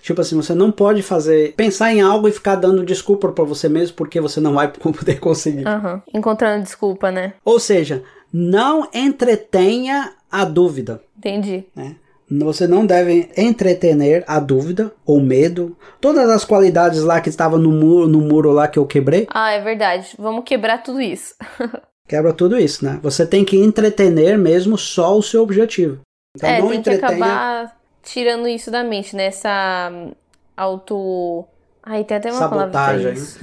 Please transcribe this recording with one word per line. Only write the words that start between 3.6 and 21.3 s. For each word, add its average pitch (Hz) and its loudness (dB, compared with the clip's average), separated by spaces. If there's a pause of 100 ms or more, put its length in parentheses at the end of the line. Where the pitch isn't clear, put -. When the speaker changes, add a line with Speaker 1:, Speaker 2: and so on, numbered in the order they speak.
Speaker 1:
mesmo, 165 -2
porque 165 -6
você 151 -4
não 151 0
vai 143 0
<laughs> 143 -14
poder 156 -4
conseguir. 156 -2
Speaker 2:
Aham. 208 -6 (100)
Encontrando 214 -2
desculpa, 190 -4
né? 185 -6 (100)
Speaker 1:
Ou 233 4
seja, 156 0 (280)
não 208 0
entretenha 247 0 (180)
a 190 -2
dúvida. 151 -2 (160)
Speaker 2:
Entendi. 196 -6 (140)
Speaker 1:
Né? 139 -14 (340)
Você 151 -2
não 185 4
deve 175 2
entretener 175 2
a 151 -2
dúvida 156 -2 (140)
ou 147 4
medo. 165 0 (240)
Todas 269 2
as 220 2
qualidades 175 2
lá 165 2
que 165 -4
estavam 160 0
no 160 4
muro, 160 4
no 156 4
muro 151 2
lá 147 4
que 147 -2
eu 139 2
quebrei. 147 0
Speaker 2:
Ah, 220 -2
é 208 -2
verdade. 196 -4
Vamos 220 -6
quebrar 226 -2
tudo 262 -8
isso. 190 -8 (260)